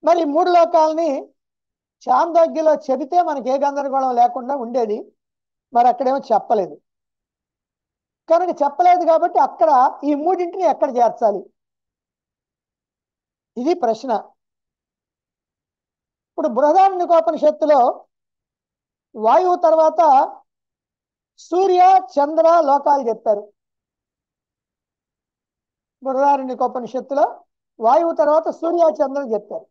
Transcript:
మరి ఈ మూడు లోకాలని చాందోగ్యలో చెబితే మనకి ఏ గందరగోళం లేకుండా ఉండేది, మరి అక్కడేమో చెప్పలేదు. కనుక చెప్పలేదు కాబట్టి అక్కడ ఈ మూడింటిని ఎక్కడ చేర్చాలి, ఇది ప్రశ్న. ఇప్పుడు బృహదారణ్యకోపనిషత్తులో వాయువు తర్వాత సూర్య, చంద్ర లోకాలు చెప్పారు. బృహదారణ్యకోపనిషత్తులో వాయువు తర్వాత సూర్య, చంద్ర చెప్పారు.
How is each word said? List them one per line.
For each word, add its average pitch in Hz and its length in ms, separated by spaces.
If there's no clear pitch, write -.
మరి 339 160
ఈ 330 40
మూడు 320 260
లోకాలని 330 600
చాందోగ్యలో 311 680
చెబితే 302 480
మనకి 277 280
ఏ 277 80
గందరగోళం 269 580
లేకుండా 240 400
ఉండేది, 233 560
మరి 240 160
అక్కడేమో 254 300
చెప్పలేదు. 208 560
కనుక 339 320
చెప్పలేదు 349 440
కాబట్టి 330 320
అక్కడ 277 680
ఈ 294 100
మూడింటిని 349 500
ఎక్కడ 285 320
చేర్చాలి, 220 440
ఇది 277 180
ప్రశ్న. 240 360
ఇప్పుడు 311 180
బృహదారణ్యకోపనిషత్తులో 311 1600
వాయువు 320 400
తర్వాత 320 440
సూర్య, 359 420
చంద్ర 311 320
లోకాలు 277 480
చెప్పారు. 214 440
బృహదారణ్యకోపనిషత్తులో 262 1400
వాయువు 311 320
తర్వాత 320 360
సూర్య, 339 360
చంద్ర 277 220
చెప్పారు. - 360